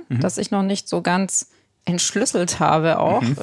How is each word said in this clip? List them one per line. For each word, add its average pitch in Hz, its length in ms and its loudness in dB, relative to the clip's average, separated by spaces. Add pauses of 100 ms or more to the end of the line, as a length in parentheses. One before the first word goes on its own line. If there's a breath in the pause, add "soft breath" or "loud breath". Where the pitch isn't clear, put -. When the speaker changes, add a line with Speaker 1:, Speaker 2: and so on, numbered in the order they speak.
Speaker 1:
Mhm. 123 120 0
Speaker 2:
das 180 160 -2
ich 202 140 -4
noch 196 120 0
nicht 196 240 -2
so 175 140 -2
ganz 180 480 -2 (360 soft breath)
entschlüsselt 175 720 -2
habe 156 400 4
auch. 185 220 2
Speaker 1:
Mhm. - 200 0